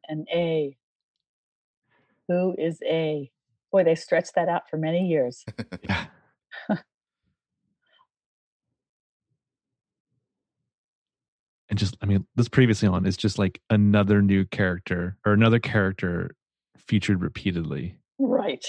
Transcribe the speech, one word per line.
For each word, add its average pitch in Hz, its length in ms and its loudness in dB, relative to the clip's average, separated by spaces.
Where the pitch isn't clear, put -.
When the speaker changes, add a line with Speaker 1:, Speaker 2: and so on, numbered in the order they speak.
Speaker 1:
And 156 260 -10
A. 160 440 -2
Who 180 300 0
is 165 260 -4
A? 151 460 -4
Boy, 190 120 4
they 165 100 4
stretched 170 400 -2
that 175 140 0
out 175 220 -4
for 156 60 -6
many 170 320 -2
years. 131 400 -2
Speaker 2:
<laughs> - 340 -14
Speaker 3:
Yeah. - 240 -6
Speaker 1:
<laughs> 208 80 0
Speaker 3:
And 104 80 -2
just, 98 240 -2
I 104 40 -4
mean, 98 280 2
this 117 140 2
previously 113 400 4
on 90 180 0
is 98 100 -2
just, - 220 -2
like, 95 220 -2
another 104 520 4
new 98 220 4
character 90 800 -4
or 104 80 4
another 113 280 4
character 92 720 -2
featured 98 460 0
repeatedly. 85 720 -6
Speaker 1:
Right. - 500 -2